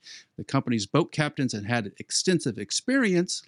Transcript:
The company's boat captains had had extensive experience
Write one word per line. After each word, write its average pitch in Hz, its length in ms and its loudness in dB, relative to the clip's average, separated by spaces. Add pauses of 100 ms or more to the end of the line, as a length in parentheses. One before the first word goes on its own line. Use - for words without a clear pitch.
(380)
The 87 60 -10
company's 117 420 0
boat - 260 2
captains 147 400 0
had 101 140 -6
had 113 320 0
extensive - 600 0
experience 190 880 0